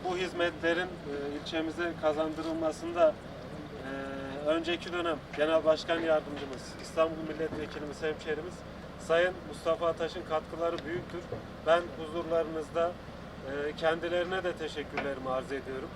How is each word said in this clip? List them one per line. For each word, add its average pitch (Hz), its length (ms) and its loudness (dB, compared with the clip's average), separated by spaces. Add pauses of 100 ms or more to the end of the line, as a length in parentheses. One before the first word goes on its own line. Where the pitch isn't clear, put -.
Bu 359 140 0
hizmetlerin, 170 680 2
e, 160 280 -6 (260)
ilçemize 160 600 -2
kazandırılmasında, 160 1120 4 (1300)
e, - 20 4
önceki 330 460 2
dönem 339 240 0 (200)
Genel 156 280 6
Başkan 160 340 4
Yardımcımız, 147 800 0
İstanbul 160 460 2
Milletvekilimiz, 151 760 -4
hemşerimiz 156 520 -2 (540)
Sayın 175 260 6 (140)
Mustafa 170 400 0
Ataş'ın 165 420 0
katkıları 165 560 0
büyüktür. 175 360 -4 (460)
Ben 170 140 8 (180)
huzurlarınızda, 160 920 0 (560)
e, 147 300 -2
kendilerine 170 680 2
de 175 100 0
teşekkürlerimi 143 760 -4
arz 131 220 0
ediyorum. 135 440 -4